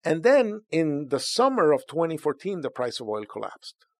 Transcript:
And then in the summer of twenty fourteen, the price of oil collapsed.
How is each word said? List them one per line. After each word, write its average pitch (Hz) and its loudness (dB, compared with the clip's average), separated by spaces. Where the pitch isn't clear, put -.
And 160 -2
then 226 4
in 151 0
the 135 0
summer 233 2
of 135 0
twenty 160 -4
fourteen, 175 -4
the 135 -6
price 123 -6
of 120 -10
oil 107 -4
collapsed. - -12